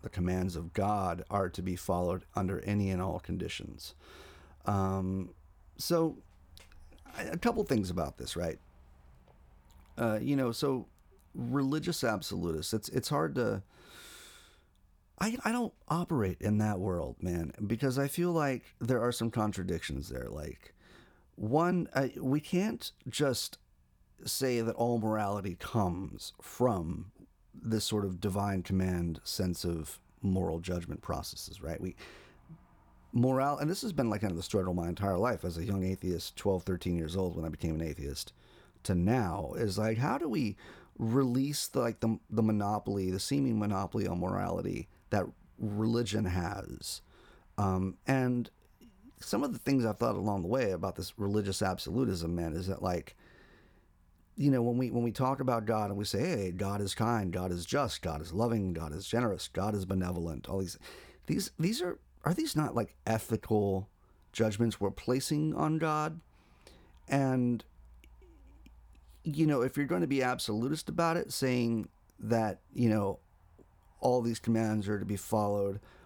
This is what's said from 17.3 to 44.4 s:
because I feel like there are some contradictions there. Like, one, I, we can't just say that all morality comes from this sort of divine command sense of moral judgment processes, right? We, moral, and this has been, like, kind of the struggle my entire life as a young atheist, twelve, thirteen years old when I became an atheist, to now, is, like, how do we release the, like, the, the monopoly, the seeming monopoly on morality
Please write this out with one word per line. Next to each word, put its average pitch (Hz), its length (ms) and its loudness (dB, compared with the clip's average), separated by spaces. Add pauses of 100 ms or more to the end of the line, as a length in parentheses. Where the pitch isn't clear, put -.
because 123 320 0
I 139 100 2
feel 175 240 0
like 143 300 0 (180)
there 117 220 2
are 120 100 2
some 113 180 -2
contradictions 90 800 -2
there. 62 220 -8
Like, - 420 -12 (640)
one, 165 580 2
I, 135 220 2
we 135 240 0
can't 190 500 -2 (180)
just 131 500 0 (640)
say 123 360 0
that 113 160 0
all 117 220 2
morality 104 600 0
comes 92 840 -2
from 92 680 -2 (420)
this 110 320 -2
sort 104 200 0
of 90 160 -2
divine 98 420 0
command 90 600 2
sense 92 400 -2
of 85 340 -4 (240)
moral 87 380 2
judgment 87 420 -4
processes, - 580 -8
right? - 200 -6
We, - 160 -6 (1160)
moral, 131 460 4
and 147 100 0
this 185 140 -2
has 220 100 -4
been, 131 180 2
like, 104 100 0
kind 98 100 0
of 82 60 -2
the 85 80 -4
struggle 92 280 2
my 87 160 0
entire 92 300 0
life 107 260 0
as 85 140 -4
a 82 60 -4
young 98 200 0
atheist, 92 520 -4
twelve, 95 260 0
thirteen 90 340 -2
years 82 200 -2
old 90 200 -2
when 82 80 -4
I 80 40 -4
became 78 260 -2
an 80 80 -2
atheist, 73 500 -6 (520)
to 98 100 2
now, 95 600 2
is, 101 220 0
like, 110 200 2
how 180 200 0
do 330 100 -2
we 139 280 0 (420)
release 131 680 2
the, - 140 0
like, 120 180 0
the, 113 200 2 (120)
the 110 120 2
monopoly, 104 680 2
the 92 100 0
seeming 135 380 2
monopoly 101 480 0
on 90 140 -2
morality 92 680 -2 (220)